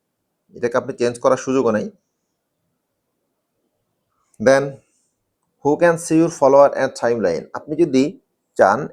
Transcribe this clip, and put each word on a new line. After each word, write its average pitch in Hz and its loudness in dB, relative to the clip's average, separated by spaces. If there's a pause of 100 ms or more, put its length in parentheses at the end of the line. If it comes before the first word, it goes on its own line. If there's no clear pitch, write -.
(540)
এটাকে 120 -4
আপনি 127 -6
চেঞ্জ 120 -4
করার 131 0
সুযোগও 127 -2
নাই। 107 -4 (2500)
Then 135 4 (1000)
who 143 0
can 170 2
see 160 -2
your 165 -2
follower 139 6
and 131 -2 (140)
timeline, 101 -2
আপনি 147 -12
যদি 147 0 (380)
চান, 107 2 (140)